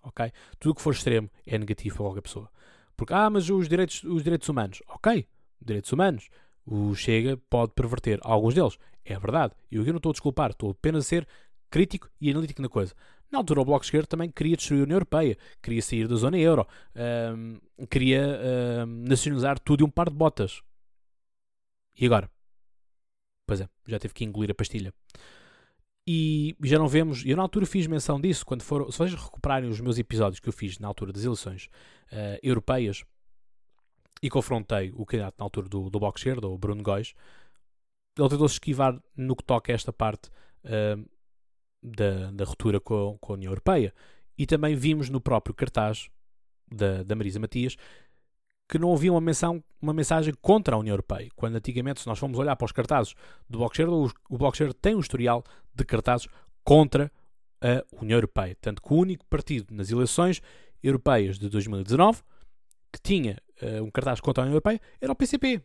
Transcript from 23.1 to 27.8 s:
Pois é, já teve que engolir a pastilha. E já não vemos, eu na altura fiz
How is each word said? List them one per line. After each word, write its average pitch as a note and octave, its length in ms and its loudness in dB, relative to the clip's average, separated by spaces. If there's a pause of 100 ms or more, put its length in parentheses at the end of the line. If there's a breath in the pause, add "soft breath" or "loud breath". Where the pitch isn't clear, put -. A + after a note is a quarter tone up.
Pois G2 140 -2
é, F#2+ 80 -8 (180)
já A2 120 -6
teve - 160 -8
que - 100 -6
engolir G#2+ 260 -4
a G2 40 0
pastilha. G2+ 400 -6 (1120 soft breath)
E D#3 560 0
já D3 160 4
não D#3 100 4
vemos, D3 380 2
eu D3+ 100 2
na F#3 60 0
altura F#3+ 240 0
fiz F3+ 200 0